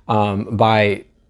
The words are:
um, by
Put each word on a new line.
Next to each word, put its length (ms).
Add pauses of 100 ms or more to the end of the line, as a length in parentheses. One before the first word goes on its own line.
um, 480
by 480 (260)